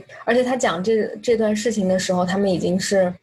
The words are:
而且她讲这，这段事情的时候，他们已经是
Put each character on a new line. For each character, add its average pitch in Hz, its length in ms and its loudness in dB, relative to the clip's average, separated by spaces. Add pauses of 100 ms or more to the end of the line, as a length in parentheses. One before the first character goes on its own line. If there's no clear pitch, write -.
(240)
而 233 100 0
且 247 100 4
她 247 120 -2
讲 185 280 -2
这， 220 240 0 (140)
这 233 140 2
段 214 200 0
事 214 160 -2
情 202 180 0
的 185 80 2
时 185 160 -2
候， 180 120 2
他 180 120 -2
们 202 120 2
已 180 80 0
经 175 220 0
是 185 440 0